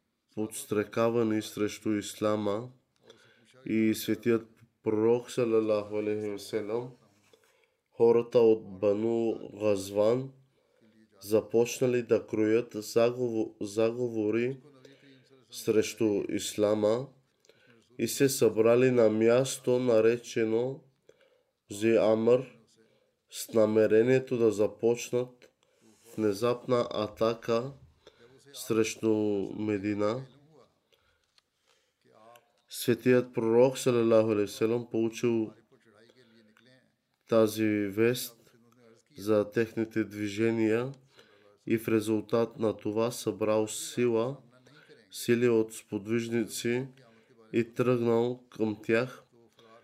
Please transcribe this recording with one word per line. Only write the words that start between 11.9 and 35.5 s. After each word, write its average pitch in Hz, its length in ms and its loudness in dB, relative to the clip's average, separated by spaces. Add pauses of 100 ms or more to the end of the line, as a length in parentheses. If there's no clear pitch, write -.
да 110 260 0
кроят 110 460 0
загово-, 117 880 -2
заговори 113 1000 -2 (880)
срещу 107 800 0
ислама. 107 800 0 (880)
И 117 100 -2
се 135 220 2
събрали 117 640 4
на 117 180 6
място, 123 720 2
наречено 117 1040 0 (880)
Зи 110 240 2
Амр, 113 500 2 (840)
с - 240 -14
намерението 110 840 2
да 113 140 4
започнат 117 1000 -4 (640)
внезапна 120 760 0
атака 117 840 -2 (800)
срещу 110 560 -2 (480)
Медина. 104 680 -2 (2500)
Светият 123 640 0
пророк, 120 440 2
салалаху 113 540 2
алейхи 104 200 -2
ва - 60 -14
салям, 117 320 -2
получил 113 640 -2 (1800)